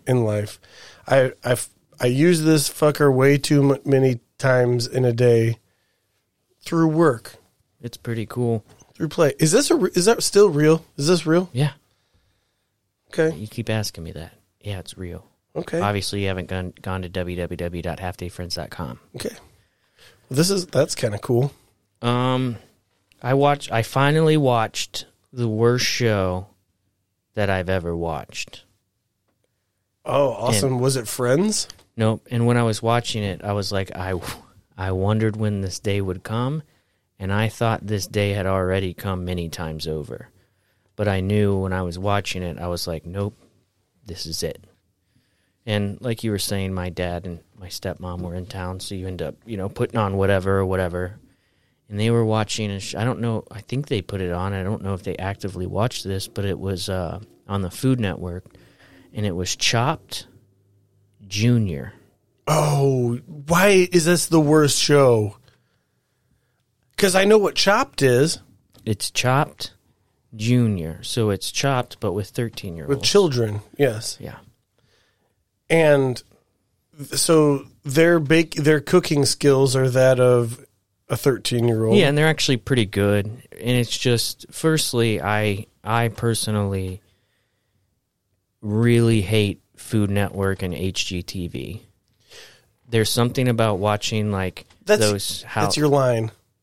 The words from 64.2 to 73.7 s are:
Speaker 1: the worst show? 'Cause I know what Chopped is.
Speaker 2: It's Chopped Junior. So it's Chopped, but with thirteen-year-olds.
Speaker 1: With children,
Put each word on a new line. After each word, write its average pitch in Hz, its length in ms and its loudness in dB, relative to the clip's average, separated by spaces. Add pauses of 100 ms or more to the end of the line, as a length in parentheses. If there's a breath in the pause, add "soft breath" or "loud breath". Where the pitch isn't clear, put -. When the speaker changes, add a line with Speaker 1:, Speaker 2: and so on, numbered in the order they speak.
Speaker 1:
the 160 120 6
worst 151 400 4
show? 120 560 4 (1600)
'Cause 190 180 2
I 190 120 4
know 214 120 8
what 196 180 2
Chopped 226 460 2
is. 135 380 4 (460)
Speaker 2:
It's - 260 -4
Chopped - 640 -2 (600)
Junior. 107 720 0
So 110 260 -2
it's 98 220 -4
Chopped, - 480 -2
but 98 140 -2
with 98 160 -4
thirteen-year-olds. 95 600 -8
Speaker 1:
With 139 140 -2
children, 120 580 2 (160)